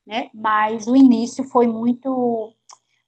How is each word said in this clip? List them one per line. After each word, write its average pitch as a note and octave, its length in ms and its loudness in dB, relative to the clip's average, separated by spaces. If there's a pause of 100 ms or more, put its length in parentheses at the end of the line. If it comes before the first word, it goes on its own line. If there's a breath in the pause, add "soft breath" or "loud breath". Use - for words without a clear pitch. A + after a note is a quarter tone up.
né? G#3+ 280 -8
Mas G#3+ 540 -2
o B3 80 0
início B3+ 480 4
foi A#3+ 240 0
muito, A#3 840 -4 (540)